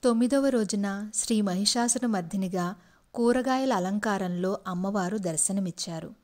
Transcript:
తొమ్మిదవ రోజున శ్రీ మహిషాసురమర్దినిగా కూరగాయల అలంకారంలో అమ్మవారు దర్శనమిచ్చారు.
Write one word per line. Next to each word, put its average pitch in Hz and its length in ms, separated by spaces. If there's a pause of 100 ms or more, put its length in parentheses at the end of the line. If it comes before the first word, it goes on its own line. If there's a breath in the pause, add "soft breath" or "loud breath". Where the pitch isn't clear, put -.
తొమ్మిదవ 247 440
రోజున 208 640
శ్రీ - 260
మహిషాసురమర్దినిగా 190 1300 (400 soft breath)
కూరగాయల 254 580
అలంకారంలో 190 920
అమ్మవారు 190 520
దర్శనమిచ్చారు. 175 1040